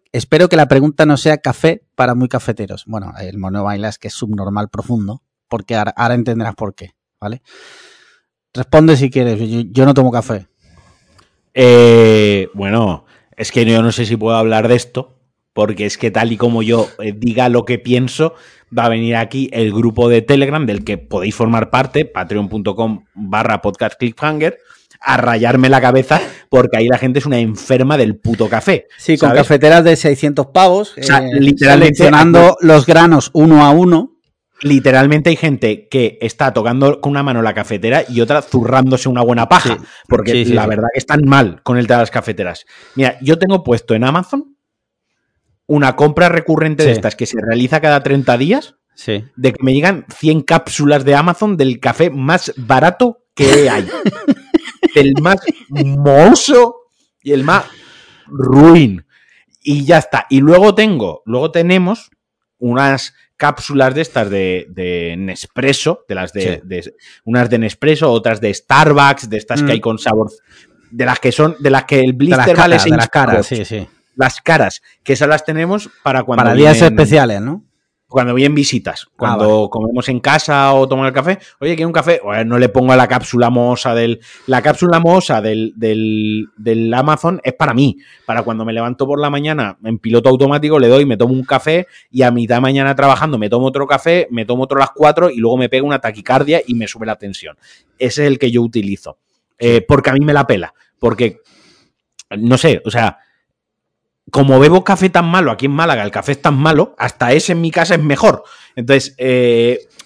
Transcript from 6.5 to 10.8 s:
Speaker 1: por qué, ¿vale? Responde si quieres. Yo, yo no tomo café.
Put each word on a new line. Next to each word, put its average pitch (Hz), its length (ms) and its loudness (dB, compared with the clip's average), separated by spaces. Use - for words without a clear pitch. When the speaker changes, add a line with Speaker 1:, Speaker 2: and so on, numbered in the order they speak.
Speaker 1:
por 101 220 -10
qué, 95 160 -20
¿vale? 110 220 -14
Responde 156 440 4
si 135 120 0
quieres. 120 300 -2
Yo, 113 220 -4
yo 127 140 2
no 139 80 4
tomo 131 180 2
café. 110 360 -6